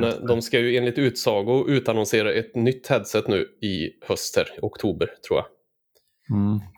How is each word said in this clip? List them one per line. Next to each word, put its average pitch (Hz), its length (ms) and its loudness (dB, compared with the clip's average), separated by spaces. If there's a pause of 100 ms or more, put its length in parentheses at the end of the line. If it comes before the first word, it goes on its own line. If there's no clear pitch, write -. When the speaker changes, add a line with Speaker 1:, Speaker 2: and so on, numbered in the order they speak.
Speaker 1:
jävligt. 117 180 0
Speaker 2:
eh, - 60 -8
de 117 160 2
ska 123 160 0
ju 120 180 2
enligt 123 220 0
utsago 120 680 2
utannonsera 110 640 2
ett - 220 -4
nytt 127 320 0
headset 107 420 0
nu 98 120 2 (220)
i 92 280 -4 (180)
höst - 280 -4
här, 92 80 4 (120)
i - 60 -16
oktober, 92 440 -2 (220)
tror 73 100 2
jag. - 80 -2 (920)
Speaker 1:
Mm. 104 220 0 (180)